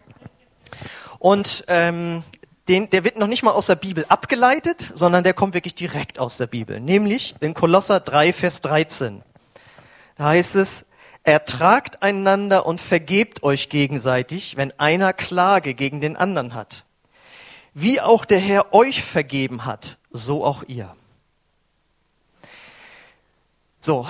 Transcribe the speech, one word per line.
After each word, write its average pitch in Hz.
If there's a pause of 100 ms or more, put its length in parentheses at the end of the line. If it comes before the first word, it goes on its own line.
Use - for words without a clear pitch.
(1200)
Und, 202
ähm, 170 (460)
den, 190
der 190
wird 220
noch 208
nicht 226
mal 233
aus 202
der 180
Bibel 170
abgeleitet, 269
sondern 175
der 180
kommt 196
wirklich 180
direkt 147
aus 120
der 123
Bibel. 107
Nämlich 202
in 156
Kolosser 185
drei, 151
Vers -
dreizehn. 139 (920)
Da 147
heißt 175
es, - (380)
"Ertragt 160
einander 196
und 170
vergebt 185
euch 139
gegenseitig, 131
wenn 135
einer 180
Klage 180
gegen 135
den 151
anderen 160
hat. - (880)
Wie 208
auch 226
der 196
Herr 196
euch 254
vergeben 131
hat, - (140)
so 127
auch 135
ihr." 117 (2750)
So, 127